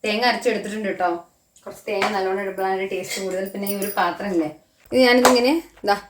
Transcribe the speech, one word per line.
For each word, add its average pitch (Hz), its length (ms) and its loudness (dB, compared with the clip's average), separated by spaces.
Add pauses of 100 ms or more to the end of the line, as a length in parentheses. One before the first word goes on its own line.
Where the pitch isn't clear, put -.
തേങ്ങ 220 280 0
അരച്ചെടുത്തിട്ടുണ്ട് 214 600 -2
കേട്ടോ. 180 180 0 (540)
കുറച്ച് - 240 -18
തേങ്ങ 208 280 0
നല്ലോണം 190 300 -2
ഇടുമ്പോഴാണ് 190 460 -2
ടേസ്റ്റ് 190 320 -6
കൂടുതൽ. 190 300 -4
പിന്നെ 202 200 -6
ഈ 202 100 -4
ഒരു 196 60 -4 (120)
പാത്രം 180 340 -2
ഇല്ലേ, 160 140 0 (420)
ഇത് 247 140 2
ഞാനിതിങ്ങനെ 247 480 6 (300)
ഇതാ 202 140 2 (120)